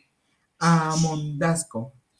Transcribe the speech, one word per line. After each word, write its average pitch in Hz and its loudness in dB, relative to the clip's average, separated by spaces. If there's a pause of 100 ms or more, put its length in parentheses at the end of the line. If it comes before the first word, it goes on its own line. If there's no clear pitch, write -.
(600)
a 160 2
Mondasco. 151 -4 (260)